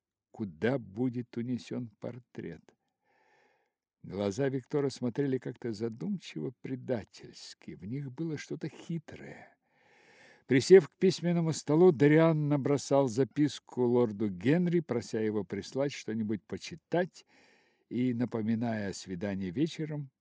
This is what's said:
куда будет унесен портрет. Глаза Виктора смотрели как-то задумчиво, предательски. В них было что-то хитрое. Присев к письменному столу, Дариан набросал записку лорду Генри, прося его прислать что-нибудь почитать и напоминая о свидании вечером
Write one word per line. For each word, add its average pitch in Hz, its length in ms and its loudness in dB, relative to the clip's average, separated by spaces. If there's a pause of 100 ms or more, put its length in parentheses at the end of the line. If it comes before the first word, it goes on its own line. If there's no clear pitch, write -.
(300)
куда 107 480 -4
будет 117 600 -6
унесен 120 520 -6 (100)
портрет. 117 600 -12 (1400)
Глаза 101 460 -2
Виктора 135 400 -2
смотрели 131 480 -2
как-то 123 360 -8
задумчиво, 135 880 -6
предательски. - 1120 -10
В 92 100 -14
них 131 260 -8
было 160 240 -6
что-то - 320 -10
хитрое. - 880 -12 (920)
Присев 147 420 8
к - 80 -20
письменному 170 560 2
столу, 170 380 6
Дариан 151 580 6
набросал 139 580 2
записку 127 760 0
лорду 117 440 2
Генри, 160 520 2
прося 117 400 -4
его 107 240 -2
прислать 127 500 -4
что-нибудь 110 500 -6
почитать - 840 -6 (640)
и 123 240 0
напоминая 113 760 -2
о - 40 -6
свидании 95 580 -6
вечером 151 580 -6 (120)